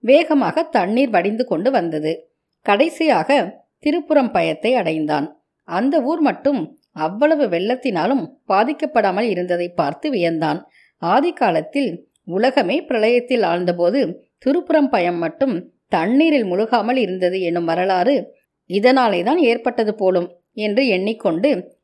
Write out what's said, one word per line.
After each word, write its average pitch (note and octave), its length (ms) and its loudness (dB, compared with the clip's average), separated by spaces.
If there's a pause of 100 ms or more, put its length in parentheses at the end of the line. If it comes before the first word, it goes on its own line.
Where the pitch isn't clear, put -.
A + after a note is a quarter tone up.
வேகமாக C#4 640 4
தண்ணீர் A3+ 420 0
வடிந்து G#3 340 0
கொண்டு F#3+ 260 -2
வந்தது. E3 420 -2 (540)
கடைசியாக C4 640 2 (520)
திருப்புறம் D4 500 0
பயத்தை E3 420 0
அடைந்தான். D#3 520 -2 (420)
அந்த A#3 340 0
ஊர் D#4+ 180 -2
மட்டும் C4+ 400 0 (360)
அவ்வளவு B3+ 500 0
வெள்ளத்தினாலும் G#3 760 -2 (260)
பாதிக்கப்படாமல் A3+ 800 0
இருந்ததை F3+ 420 -2
பார்த்து D3+ 400 -4
வியந்தான். E3 500 -2 (420)
ஆதி B3+ 300 2
காலத்தில் G3 580 -2 (380)
உலகமே A3+ 540 0
பிரளயத்தில் A#3+ 640 0
ஆழ்ந்தபோது F3 560 0 (380)
திருப்புறம் D4+ 500 0
பயம் F3 300 0
மட்டும் E3+ 360 -2 (340)
தண்ணீரில் B3 580 2
முழுகாமல் A3 500 0
இருந்தது F#3 440 -2
என்னும் E3+ 240 -2
வரலாறு F#3 520 0 (540)
இதனாலேதான் A3+ 680 2
ஏற்பட்டது A#3 540 0
போலும் F#3 340 0 (240)
என்று G#3+ 340 -2
எண்ணிக்கொண்டு G3+ 640 0 (340)